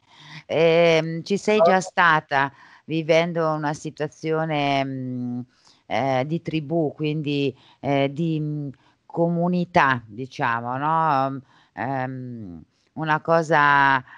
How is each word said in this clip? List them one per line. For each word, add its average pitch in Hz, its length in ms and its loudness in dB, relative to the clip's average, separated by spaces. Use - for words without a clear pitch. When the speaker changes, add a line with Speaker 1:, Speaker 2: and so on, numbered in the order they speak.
Speaker 1:
Ehm, 165 760 2
ci 196 140 -2
sei 214 240 2
già 175 160 6
Speaker 2:
Ah. 185 40 0
Speaker 1:
stata 156 680 2
vivendo 160 680 0
una 151 200 -2
situazione, 151 1120 -2
mhmm, 127 580 -6
ehm, 127 360 0
di 160 180 -4
tribù, 156 520 -4
quindi, 147 640 -2
ehm, 139 300 0
di, 156 300 -4
mhmm, 147 300 -6
comunità, 170 1000 0
diciamo, 120 720 -6
no, 147 540 0
mhmm, 135 100 -10
ehm, 123 920 -8
una 156 280 0
cosa, 143 840 4